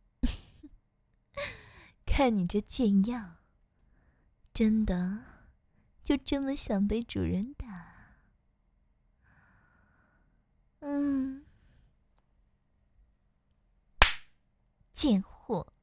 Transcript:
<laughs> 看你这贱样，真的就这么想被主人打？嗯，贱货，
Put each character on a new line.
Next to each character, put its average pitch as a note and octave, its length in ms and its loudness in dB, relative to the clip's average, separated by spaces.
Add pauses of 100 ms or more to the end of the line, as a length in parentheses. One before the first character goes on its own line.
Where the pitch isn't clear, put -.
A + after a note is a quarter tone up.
(220)
<laughs> - 80 2 (1800)
看 B3 320 4
你 F3+ 80 0
这 G#3 160 -2
贱 G3+ 440 2
样， A3 320 -8 (1160)
真 A3 320 2
的 F#3+ 380 -2 (800)
就 D4 140 0
这 C#4 240 -2
么 C4+ 140 -4
想 G3+ 320 -2
被 G#3+ 140 -2
主 G#3 200 -6
人 F#3 320 -2
打？ F#3 360 -14 (3000)
嗯， C#4+ 640 -2 (3500)
贱 A3 300 4
货， - 500 -8 (120)